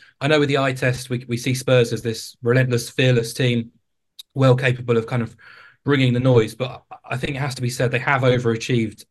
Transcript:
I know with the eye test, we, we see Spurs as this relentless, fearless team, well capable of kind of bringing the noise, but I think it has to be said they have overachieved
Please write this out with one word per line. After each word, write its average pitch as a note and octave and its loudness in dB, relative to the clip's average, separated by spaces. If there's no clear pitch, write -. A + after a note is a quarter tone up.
I C#3+ 0
know D3+ 4
with C#3+ 2
the C#3 0
eye C3+ 0
test, C3 -2
we, B2 -6
we A#2+ -4
see B2+ -2
Spurs B2+ 2
as A2 -4
this - -8
relentless, B2 0
fearless B2 0
team, A#2+ -2
well C3 6
capable B2+ 0
of A2+ 0
kind B2 -4
of - -8
bringing C3 4
the B2 0
noise, A#2+ 4
but B2+ -10
I C3+ -8
think C#3 -6
it C3 -6
has C3+ -4
to - -10
be B2 -2
said A#2+ 0
they A#2+ -2
have C3+ 0
overachieved A#2 0